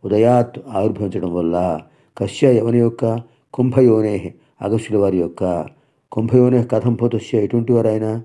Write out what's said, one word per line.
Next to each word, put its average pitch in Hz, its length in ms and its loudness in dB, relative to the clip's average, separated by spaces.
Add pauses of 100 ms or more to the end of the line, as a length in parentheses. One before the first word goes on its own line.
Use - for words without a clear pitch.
ఉదయాత్ 117 540 2 (100)
ఆవిర్భవించడం 98 640 -4
వల్ల. 85 460 -2 (380)
కస్య, 123 360 2
ఎవని 117 240 2
యొక్క? 117 440 0 (320)
కుంభయోనే, 113 800 2 (280)
అగస్త్యుల 104 380 -2
వారి 98 160 2
యొక్క. 87 500 -2 (460)
కుంభయోనే 123 520 2
కథం 117 300 0
భూతస్య, 113 500 -2
ఎటువంటి 117 280 -2
వారు 113 160 2
ఆయన? 110 360 -2